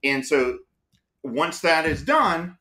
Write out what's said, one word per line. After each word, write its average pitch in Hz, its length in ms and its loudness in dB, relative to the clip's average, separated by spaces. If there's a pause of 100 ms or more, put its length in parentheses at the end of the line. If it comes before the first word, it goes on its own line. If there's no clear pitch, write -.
And 139 220 0
so 127 340 0 (640)
once 147 380 -4
that 160 240 2
is 156 180 -2
done 185 580 0